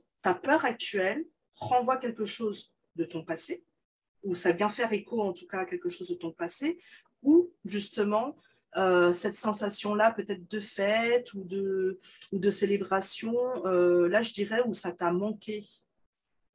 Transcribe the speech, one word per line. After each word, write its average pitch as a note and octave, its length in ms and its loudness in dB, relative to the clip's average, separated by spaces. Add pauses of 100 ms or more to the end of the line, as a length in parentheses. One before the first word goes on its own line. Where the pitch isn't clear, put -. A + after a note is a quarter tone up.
(220)
ta F#3 140 2
peur D4+ 300 2
actuelle A3+ 600 -2 (300)
renvoie B3 420 0
quelque A3+ 280 -6
chose G#3 460 -6 (240)
de E3 80 -2
ton D#3+ 200 -8
passé, E3 400 -6 (600)
ou F#3 120 -2
ça F3 160 0
vient G3+ 180 0
faire A3+ 240 -2
écho, G#3 280 -2
en F#3+ 120 0
tout - 140 -18
cas, F#3+ 140 -6
à F#3 40 -4
quelque F3 240 -6
chose F3 200 -8
de F3 60 -6
ton E3+ 160 -8
passé, D4 480 -4 (440)
ou E4 280 6 (140)
justement, G#3 720 -2 (400)
euh, F3+ 360 6
cette G3+ 240 -2
sensation-là, G#3 760 0
peut-être G3 380 -6
de G#3+ 100 -6
fête A3+ 720 0
ou G3 100 -10
de, F#3+ 560 -2 (320)
ou G3 80 -2
de F#3+ 100 2
célébration, G3 840 0 (320)
euh, F3 420 6
là, G#3 140 4
je A3+ 120 -4
dirais, G#3 340 0
où G#3 60 -2
ça F3+ 180 -4
t'a F3 200 0
manqué, G#3 540 -4 (880)